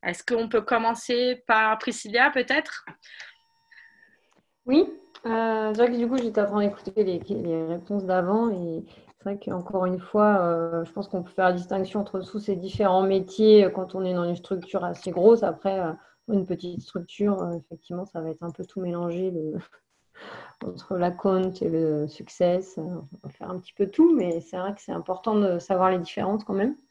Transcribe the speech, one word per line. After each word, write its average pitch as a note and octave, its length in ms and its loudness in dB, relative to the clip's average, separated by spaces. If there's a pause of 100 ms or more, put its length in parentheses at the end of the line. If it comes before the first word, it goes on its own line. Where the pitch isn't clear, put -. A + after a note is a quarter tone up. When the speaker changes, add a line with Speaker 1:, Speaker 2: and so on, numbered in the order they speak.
Speaker 1:
Est-ce F3 160 -6
qu'on A3+ 280 -2
peut A3+ 100 2
commencer A#3+ 840 0
par A3 320 2
Priscilla, A#3 520 0
peut-être ? C#4 540 -2 (1800)
Speaker 2:
Oui, C#4+ 180 6 (400)
euh, A3+ 480 0
c'est G#3+ 80 0
vrai A#3+ 100 6
que A#3+ 60 -2
du A#3+ 100 0
coup, C4 120 0
j'étais A3 240 0
en G3+ 40 2
train G#3 140 0
d'écouter G3+ 440 0
les, F#3 160 -2
les E3 440 -4
réponses F3 400 -4
d'avant F#3 460 2
et E3+ 340 -6 (320)
c'est - 80 -20
vrai G3+ 180 -6
qu'encore F#3 440 -4
une F#3 120 -2
fois, G#3 440 4
euh, E3 420 -2
je E3+ 80 -16
pense G3 160 -8
qu'on F3+ 140 -6
peut F3 80 -14
faire F#3 160 2
la F#3 80 4
distinction F#3 460 -4
entre G3+ 200 -6
tous F#3+ 180 -10
ces G#3 160 -2
différents F#3 460 2
métiers, G3 640 6
euh, F3+ 60 2
quand F#3 240 -8
on F#3+ 100 -4
est F3+ 80 -2
dans F3 120 0
une F3 120 -2
structure F3+ 480 -6
assez F3 260 -6
grosse. G#3 320 6
Après, F#3+ 380 -2
euh, E3 120 -2 (360)
une G3+ 160 2
petite F3+ 380 -8
structure, G3 600 -4
euh, E3+ 140 -4
effectivement, F3 480 -10
ça F3 160 -10
va D#3+ 80 -6
être D#3+ 140 -10
un E3+ 80 -8
peu F3+ 160 -12
tout F#3+ 160 -10
mélangé, F3 480 -4
le, D#3 240 -6 (560)
<laughs> - 560 -18
entre F3+ 320 -8
l'account F#3 520 0 (120)
et E3 80 -2
le D#3 380 0
success. F3+ 680 -2
Euh, E3 60 -8
on D#3+ 440 -12
va C#3 40 -14
faire - 180 -16
un F#3 100 -8
petit - 140 -18
peu G3+ 140 -2
tout, D#4+ 280 6
mais F3 280 0
c'est - 160 -10
vrai F#3+ 160 -4
que - 80 -20
c'est - 100 -10
important F#3 420 -4
de G3 240 2
savoir F#3 320 2
les F#3 80 2
différences G3 460 -4
quand - 80 -6
même. G#3 240 0 (140)